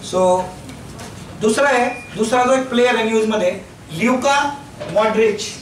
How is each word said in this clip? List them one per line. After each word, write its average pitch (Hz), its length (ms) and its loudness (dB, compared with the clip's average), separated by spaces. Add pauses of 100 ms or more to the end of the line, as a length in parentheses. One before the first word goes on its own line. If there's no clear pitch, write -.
(120)
So, 185 300 2 (1000)
दुसरा 277 280 2
आहे, 247 480 -2
दुसरा 240 260 2
जो 254 100 4
एक 262 160 0
प्लेयर 247 260 4
आहे 220 80 0
न्यूज 220 240 2
मध्ये, 185 240 0 (400)
ल्युका 262 640 2 (380)
मॉड्रिच. 214 480 2 (200)